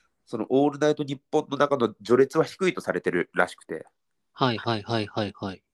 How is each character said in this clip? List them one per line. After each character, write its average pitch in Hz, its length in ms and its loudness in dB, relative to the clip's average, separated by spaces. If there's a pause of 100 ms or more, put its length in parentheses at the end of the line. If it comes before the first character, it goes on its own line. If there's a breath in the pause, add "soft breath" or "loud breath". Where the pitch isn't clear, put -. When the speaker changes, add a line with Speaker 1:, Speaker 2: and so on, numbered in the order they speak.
(260)
Speaker 1:
そ 113 140 -8
の、 - 100 -6
オ 139 160 4
ー 147 60 2
ル 143 80 -6
ナ 151 100 2
イ 151 60 2
ト 151 80 -4
ニ 135 140 -8
ッ - 20 -14 (100)
ポ 156 120 0
ン - 80 -4
の 139 80 -6
中 139 200 2
の 113 160 0 (100)
序 123 200 6
列 156 160 -2
は 151 40 6
低 185 260 -2
い - 40 0
と - 80 -8
さ 95 100 -4
れ 87 100 -2
て 87 100 -2
る 87 220 0
ら 90 140 2
し - 80 -10
く - 100 -20
て。 80 200 -10 (460)
Speaker 2:
は 127 220 0
い 107 40 -4
は 113 200 -2
い 104 40 -8
は 110 200 -2
い 101 40 -4
は 107 200 -4
い 101 140 -8
は 95 140 -8
い。 - 100 -20 (100)